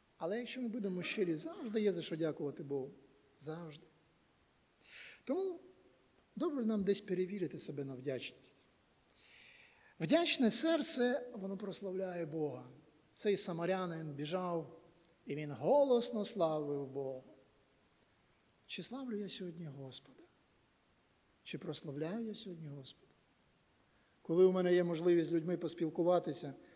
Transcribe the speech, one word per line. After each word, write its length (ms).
Але 220
якщо 240
ми 60
будемо 340
щирі, 320
завжди 460
є 120
за 100
що 140
дякувати 460
Богу. 280
Завжди. 480
Тому 360
добре 280
нам 200
десь 160
перевірити 580
себе 260
на 100
вдячність. 600
Вдячне 500
серце, 840
воно 220
прославляє 720
Бога. 420
Цей 220
самарянин 760
біжав, 680
і 80
він 160
голосно 760
славив 640
Бога. 360
Чи 160
славлю 340
я 120
сьогодні 380
Господа? 560
Чи 160
прославляю 680
я 80
сьогодні 340
Господа? 440
Коли 220
у 80
мене 220
є 100
можливість 440
з 40
людьми 240
поспілкуватися, 1000